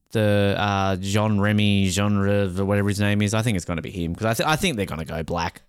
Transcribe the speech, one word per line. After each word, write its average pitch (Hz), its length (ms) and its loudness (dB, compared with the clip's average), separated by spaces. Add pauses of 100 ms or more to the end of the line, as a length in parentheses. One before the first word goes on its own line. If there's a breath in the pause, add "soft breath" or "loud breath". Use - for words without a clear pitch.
(120)
The, 101 460 2
uh, 98 380 0
Jean 104 420 0
Remy, 101 520 2
Jean 101 260 0
Re-, 101 320 2
whatever 98 400 0
his 98 120 0
name 104 220 2
is. 104 120 0
I 110 80 0
think 113 140 0
it's 82 100 -4
gonna 85 160 -4
be - 80 -12
him 85 240 -4
'cause 107 120 -6
I, 113 80 0
th-, 151 140 -2
I 156 80 2
think 156 200 -2
they're 98 100 -2
gonna 82 180 -8
go 82 180 -8
black. 85 460 -6